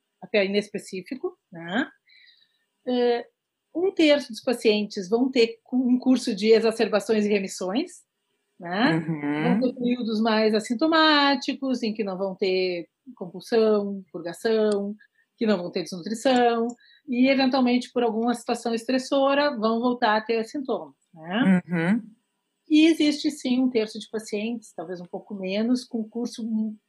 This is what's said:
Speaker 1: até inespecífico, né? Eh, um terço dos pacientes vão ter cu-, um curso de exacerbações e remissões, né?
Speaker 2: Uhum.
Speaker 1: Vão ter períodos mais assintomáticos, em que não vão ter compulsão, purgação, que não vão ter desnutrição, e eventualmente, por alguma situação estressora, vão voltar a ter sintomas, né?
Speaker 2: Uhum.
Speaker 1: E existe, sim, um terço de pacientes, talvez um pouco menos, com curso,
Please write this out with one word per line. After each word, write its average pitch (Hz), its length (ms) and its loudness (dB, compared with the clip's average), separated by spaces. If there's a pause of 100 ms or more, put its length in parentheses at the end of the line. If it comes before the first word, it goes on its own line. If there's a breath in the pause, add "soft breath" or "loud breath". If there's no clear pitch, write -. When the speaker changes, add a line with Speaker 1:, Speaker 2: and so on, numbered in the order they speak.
(220)
Speaker 1:
até 196 240 -2
inespecífico, 202 880 -6 (160)
né? 175 380 -6 (960 soft breath)
Eh, 240 380 0 (480)
um 370 180 0
terço 294 400 4
dos 214 100 -14
pacientes 208 680 0
vão 247 200 2
ter 226 340 2
cu-, - 120 -6 (140)
um 254 100 4
curso 254 360 2
de 214 180 4
exacerbações 214 720 2
e 208 40 2
remissões, 202 600 -2 (680)
né? 185 360 0
Speaker 2:
Uhum. 151 480 -2
Speaker 1:
Vão 180 160 2
ter 247 140 0
períodos 240 480 -2
mais 220 320 2
assintomáticos, 277 1300 0
em 214 100 -2
que 220 100 -4
não 190 140 -6
vão 190 180 -4
ter 185 520 -2 (280)
compulsão, 202 960 -2
purgação, 208 840 -2 (420 soft breath)
que 233 80 -2
não 208 120 2
vão 175 140 -6
ter 185 120 -4
desnutrição, 233 840 0 (400 soft breath)
e 247 220 4
eventualmente, 254 600 2
por 247 120 -2
alguma 226 300 0
situação 233 400 -4
estressora, 269 840 0
vão 226 240 0
voltar 240 340 2
a 214 60 0
ter 226 240 -2
sintomas, 214 500 -6 (180)
né? 180 540 2
Speaker 2:
Uhum. 175 340 0 (680)
Speaker 1:
E 311 180 8
existe, 302 420 2
sim, 254 320 -2
um 262 80 2
terço 220 300 -2
de - 100 -16
pacientes, 214 640 -8
talvez 175 280 -10
um 175 40 -16
pouco 190 300 -14
menos, 208 480 -2
com 226 260 -6
curso, 233 340 -8 (460)